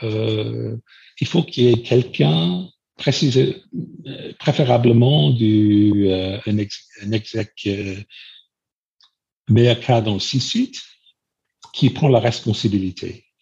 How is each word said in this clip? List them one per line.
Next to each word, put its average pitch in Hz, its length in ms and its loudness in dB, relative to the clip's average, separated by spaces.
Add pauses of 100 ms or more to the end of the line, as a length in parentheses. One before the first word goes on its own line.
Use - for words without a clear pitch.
euh, 110 760 -6 (440)
il - 80 -2
faut 170 160 0
qu'il - 200 -2
y 120 80 6
ait 113 100 0
quelqu'un, 165 840 0 (280)
précisé, 131 680 0 (440)
euh, - 340 -14
préférablement 123 920 4
du, 104 760 4
euh, 95 360 -2
un 107 140 -2
ex-, - 300 -8 (140)
un 101 100 -6
exec, 110 400 -6 (140)
euh, 98 300 -6 (1500)
meilleur 117 300 4
cas 120 220 0
dans 107 140 -2
le 95 60 -4
C-suite, - 600 -4 (920)
qui 131 180 2
prend - 180 0
la 131 100 6
responsabilité, 98 1080 -4 (160)